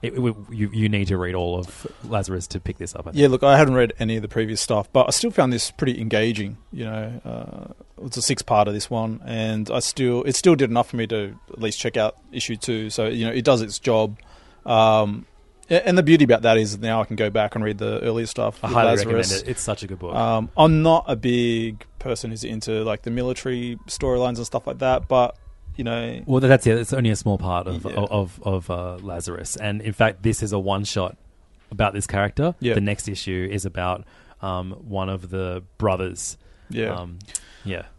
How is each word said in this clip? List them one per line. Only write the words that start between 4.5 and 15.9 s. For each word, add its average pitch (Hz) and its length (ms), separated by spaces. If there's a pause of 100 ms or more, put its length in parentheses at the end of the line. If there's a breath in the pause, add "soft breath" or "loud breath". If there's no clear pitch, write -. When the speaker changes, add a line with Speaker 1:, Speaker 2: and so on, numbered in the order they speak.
Speaker 2:
stuff, 104 320
but 127 140
I - 40
still 233 200
found 131 200
this 117 200
pretty 127 280
engaging. 110 580 (140)
You 123 140
know, 110 400
uh, - 800
it's 123 120
a 120 40
six-parter, 104 500
this 104 180
one, 113 360
and 110 460
I 120 80
still, 123 440
it 135 120
still 180 180
did 135 160
enough 117 200
for 127 80
me 113 100
to 107 280 (140)
at - 100
least 110 200
check - 180
out 107 200 (140)
issue 120 240
two. 110 360
So, 110 160
you 113 180
know, 113 60
it 123 140
does 127 160
its 104 180
job. 110 400 (460 soft breath)
Um, 110 600 (440)
a-, 170 180
and 180 100